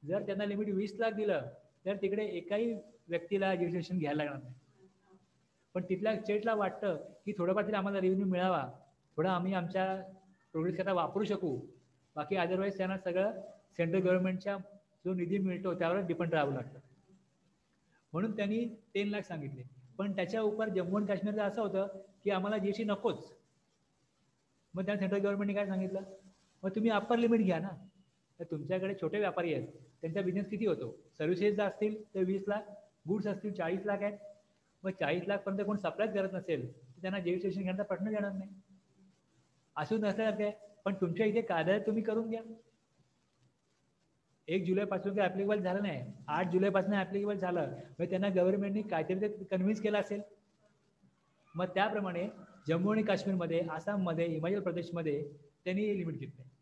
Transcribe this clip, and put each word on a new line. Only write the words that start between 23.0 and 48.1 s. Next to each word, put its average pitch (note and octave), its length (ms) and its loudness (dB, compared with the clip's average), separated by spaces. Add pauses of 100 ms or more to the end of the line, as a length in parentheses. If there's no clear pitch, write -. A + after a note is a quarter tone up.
मग F#3 120 -2
त्या G3+ 100 0
central F#3+ 220 2
गव्हर्नमेंटने G3+ 360 2
काय G3+ 120 2
सांगितलं, F#3+ 360 -2 (600)
मग F#3+ 120 -2
तुम्ही A3 160 4
upper G#3+ 280 4
limit A#3 220 6
घ्या F#3 200 4
ना. D3+ 100 -4 (680)
तर E3+ 100 -6
तुमच्याकडे F#3 500 -2
छोटे E3 180 -2
व्यापारी F3 360 0
आहेत, B2+ 140 -2 (320)
त्यांचा E3 200 -2
business F#3 300 0
किती G#3+ 160 0
होतो? B2+ 240 0 (280)
services F3+ 420 2
असतील G#3+ 420 0 (120)
तर F#3+ 100 2
वीस F#3+ 240 0
लाख, G3+ 120 0 (480)
goods G3+ 180 0
असतील G3+ 280 -4
चाळीस F#3 320 -2
लाख G3+ 160 0
आहेत, G3+ 160 -2 (640)
मग F#3+ 80 -2 (100)
चाळीस E3 280 2
लाख G3+ 100 2
पर्यंत G3 280 -2
कोण G#3 120 0
supply G3+ 340 0
करत F#3+ 200 0
नसेल D#3+ 340 -2
तर - 360 -16
त्यांना F#3 160 -2
रजिस्ट्रेशन F3+ 420 0
घेण्याचा F#3 220 -2
प्रश्न F#3+ 240 -2
येणार G#3 260 0
नाही. F#3+ 180 -6 (1300)
असं F#3 240 -2
नसल्यासारखं G#3 440 0
आहे, G#3 80 0 (320)
पण G3 160 0
तुमच्या F3 260 2
इथे G#3+ 160 2
कायदा F#3 440 2
तुम्ही G#3+ 160 0
करून A3+ 280 0
घ्या. A3+ 100 -4 (2000)
एक F3 180 2
जुलैपासून F#3+ 480 0
काही G3 140 4
applicable G3 320 2
झालं F#3 220 0
नाही, D#3 200 -2 (260)
आठ E3 240 2
जुलैपासून F#3+ 420 4
applicable G3+ 420 0
झालं, F3 380 0 (240)
मग E3+ 120 0